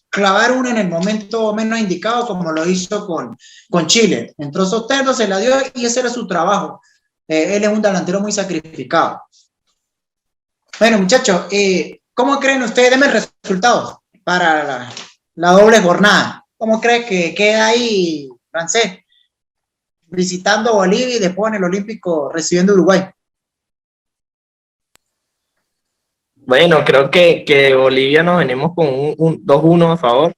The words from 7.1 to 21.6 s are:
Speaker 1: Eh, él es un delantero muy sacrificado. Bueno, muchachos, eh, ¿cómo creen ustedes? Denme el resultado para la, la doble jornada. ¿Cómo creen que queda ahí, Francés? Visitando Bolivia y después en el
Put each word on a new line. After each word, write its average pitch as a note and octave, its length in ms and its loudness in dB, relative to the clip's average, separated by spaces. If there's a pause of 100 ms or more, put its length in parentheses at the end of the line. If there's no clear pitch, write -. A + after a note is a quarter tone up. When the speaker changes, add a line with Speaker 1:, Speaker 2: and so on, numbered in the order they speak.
Speaker 1:
Eh, D#3+ 300 -2
él G#3 80 -2
es G#3 60 0
un G#3+ 100 -2
delantero F#3+ 400 -2
muy G#3 120 -6
sacrificado. D#3+ 880 -4 (1600)
Bueno, A3 200 4
muchachos, F#3 520 0
eh, G3 500 -2 (120)
¿cómo C#4 260 -2
creen C4+ 260 0
ustedes? B3 260 2
Denme C4 160 4
el - 60 0
resultado G3 920 -2 (220)
para E3+ 400 0
la, B2 280 -10 (440)
la E3+ 160 0
doble G#3+ 280 6
jornada. F3 640 0 (140)
¿Cómo A3 220 -2
creen A#3 260 0
que F3 280 -4
queda G#3+ 340 2
ahí, F#3+ 600 -2 (220)
Francés? F#3 480 -4 (1120)
Visitando F#3 680 -2
Bolivia A3+ 420 0
y A3+ 40 -4
después F#3+ 300 -2
en G#3+ 80 -4
el F#3+ 60 -2